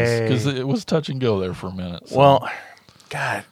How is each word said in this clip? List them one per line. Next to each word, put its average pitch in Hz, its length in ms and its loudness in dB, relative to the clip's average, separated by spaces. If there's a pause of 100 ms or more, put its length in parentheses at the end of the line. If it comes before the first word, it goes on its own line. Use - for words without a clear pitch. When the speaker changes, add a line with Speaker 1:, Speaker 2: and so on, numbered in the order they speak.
Speaker 1:
Yay. 117 200 0
Speaker 2:
'cause 123 160 0
it 131 220 -2
was 185 180 -2
touch 156 240 -2
and 135 100 -6
go 110 200 2
there 92 140 -4
for 92 140 -10
a 92 60 -8
minute. 92 360 -10
So. - 80 -2
Speaker 1:
Well, 139 320 6 (600)
God, 127 420 -6